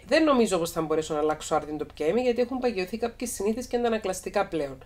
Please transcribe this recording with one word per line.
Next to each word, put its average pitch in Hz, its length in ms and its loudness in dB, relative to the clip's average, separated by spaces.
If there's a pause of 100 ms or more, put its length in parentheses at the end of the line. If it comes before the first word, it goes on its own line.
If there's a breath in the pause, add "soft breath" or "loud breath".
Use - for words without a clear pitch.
«δεν 320 160 4
νομίζω 240 340 4
πως 165 140 -2
θα 165 100 -2
μπορέσω 156 320 0
να 147 60 0
αλλάξω 156 360 0
άρδιν 147 220 -2
το 147 80 -6
ποια - 220 -4
είμαι, 220 140 2
γιατί 247 200 2
έχουν 247 180 -2
παγιωθεί 208 380 -2
κάποιες 233 340 -6
συνήθειες 220 360 -2
και 240 100 0
αντανακλαστικά 208 680 0
πλέον». 139 380 -4